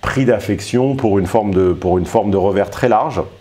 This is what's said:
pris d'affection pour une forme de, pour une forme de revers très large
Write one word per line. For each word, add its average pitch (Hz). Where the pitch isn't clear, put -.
pris -
d'affection 120
pour 110
une 92
forme 104
de, 92
pour 90
une 87
forme 104
de 98
revers 95
très -
large 113